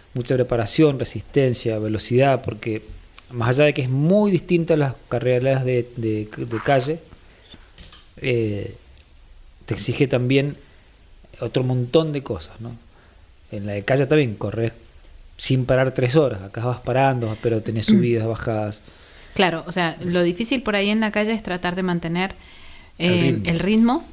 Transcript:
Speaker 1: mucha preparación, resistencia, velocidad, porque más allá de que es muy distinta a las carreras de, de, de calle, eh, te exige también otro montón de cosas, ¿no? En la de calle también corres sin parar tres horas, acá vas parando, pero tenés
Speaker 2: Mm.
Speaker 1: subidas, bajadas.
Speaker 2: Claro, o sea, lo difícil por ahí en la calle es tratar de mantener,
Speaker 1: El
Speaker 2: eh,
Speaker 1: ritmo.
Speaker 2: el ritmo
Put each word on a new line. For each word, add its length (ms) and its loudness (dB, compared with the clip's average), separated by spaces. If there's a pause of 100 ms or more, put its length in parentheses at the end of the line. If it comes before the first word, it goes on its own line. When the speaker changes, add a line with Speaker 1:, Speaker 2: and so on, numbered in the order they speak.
(140)
Speaker 1:
mucha 200 -2
preparación, 640 2
resistencia, 800 0
velocidad, 640 2
porque 400 -6 (480)
más 200 -2
allá 160 4
de 80 2
que 80 -4
es 80 -2
muy 400 4
distinta 440 2
a 20 4
las 180 0 (140)
carreras 560 2
de, 320 0
de, 400 -4
de 280 -6
calle, 360 0 (1160)
eh, 560 -2 (920)
te 80 -4
exige 340 0
también 480 0 (840)
otro 240 -2
montón 480 0
de 100 -4
cosas, 380 -10
¿no? 120 -12 (800)
En 140 -8
la 60 -6
de 120 -6
calle 220 2
también 280 2
corres 380 -4 (640)
sin 280 0
parar 280 2
tres 240 0
horas, 260 2
acá 220 -10
vas 160 -4
parando, 640 0
pero 200 0
tenés 260 -4
Speaker 2:
Mm. 40 6
Speaker 1:
subidas, 340 4
bajadas. 560 -4 (520)
Speaker 2:
Claro, 320 0
o 60 -8
sea, 300 -2
lo 200 0
difícil 400 0
por 140 -2
ahí 140 0
en 100 0
la 120 -2
calle 200 0
es 100 -4
tratar 340 -4
de 60 -2
mantener, 520 -2 (640)
Speaker 1:
El 140 2
Speaker 2:
eh, 100 4 (100)
Speaker 1:
ritmo. 180 -2
Speaker 2:
el 100 0
ritmo 520 2